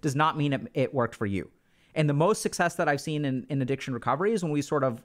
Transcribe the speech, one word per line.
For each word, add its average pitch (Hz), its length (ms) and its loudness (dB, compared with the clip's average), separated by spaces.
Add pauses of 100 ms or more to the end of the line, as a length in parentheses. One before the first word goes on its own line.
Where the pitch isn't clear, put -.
does 139 160 0
not 156 200 2
mean 147 140 2
it, - 220 -2
it 131 200 0
worked 120 220 0
for 110 120 -2
you. 98 220 -2 (460)
And 151 140 2
the 143 40 4
most 165 280 2
success 180 340 -2
that 160 140 0
I've 143 100 2
seen 151 240 -4
in, 131 260 -2
in 139 120 0
addiction 135 320 -2
recovery 139 400 0
is 190 100 0
when 165 80 -2
we 147 100 0
sort 139 220 0
of 123 220 0